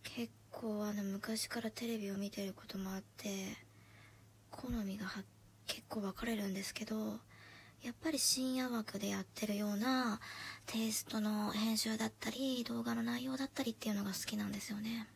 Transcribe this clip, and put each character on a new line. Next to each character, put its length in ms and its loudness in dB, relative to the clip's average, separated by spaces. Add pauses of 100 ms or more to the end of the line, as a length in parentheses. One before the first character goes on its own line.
結 280 -4 (200)
構 340 0
あ 80 2
の、 100 2
昔 440 0
か 140 0
ら 100 0
テ 160 -4
レ 100 2
ビ 140 -2
を 40 0
見 140 0
て 160 -2
る 80 -2
こ 140 -12
と 100 -6
も 160 -2
あ 60 -2
っ 40 -8 (140)
て、 400 -4 (920)
好 180 -8
み 300 0
が 80 -4
は-、 160 -4 (420)
結 240 -6
構 120 -2
分 120 0
か 140 -2
れ 80 2
る 120 0
ん 60 0
で 80 -2
す 140 -6
け 100 -4
ど、 340 -2 (640)
や 100 -2
っ 120 -8
ぱ 80 2
り 80 2
深 340 4
夜 160 2
枠 300 0
で 100 2
や 120 2
っ 20 -4
て 240 -4
る 100 2
よ 120 2
う 80 2
な 420 4 (480)
テ 200 2
イ 40 2
ス 140 0
ト 160 0
の 300 4
編 260 4
集 200 2
だ 80 2
っ 120 0
た 120 -2
り、 340 2
動 200 0
画 100 2
の 80 2
内 240 2
容 100 0
だ 100 2
っ 60 -6
た 120 0
り 80 2
っ 40 -4
て 140 -2
い 40 4
う 20 4
の 80 2
が 80 0
好 140 -2
き 120 0
な 80 2
ん 60 0
で 100 -2
す 100 -6
よ 60 0
ね。 380 -2